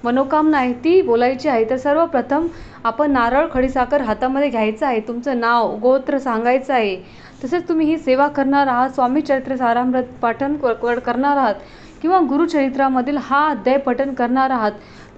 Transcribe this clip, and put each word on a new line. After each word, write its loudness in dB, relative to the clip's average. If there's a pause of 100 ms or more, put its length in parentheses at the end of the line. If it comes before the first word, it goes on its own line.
मनोकामना 2
आहे, 0
ती 2
बोलायची 2
आहे. 2
तर 0
सर्वप्रथम 0 (380)
आपण 0
नारळ, 2
खडीसाखर 0
हातामध्ये 0
घ्यायचं -2
आहे, 0
तुमचं -4
नाव, 0
गोत्र 0
सांगायचं 0
आहे. 0 (480)
तसेच -2
तुम्ही 2
ही 2
सेवा 2
करणार 2
आहात, 0
स्वामी 0
चरित्र -2
सारामृत 0 (180)
पाठन -2
क-, -2
क-, 0
करणार 0
आहात 2 (480)
किंवा 2
गुरुचरित्रामधील 0
हा 0
अध्याय 0
पठण -2
करणार 0
आहात. 0 (460)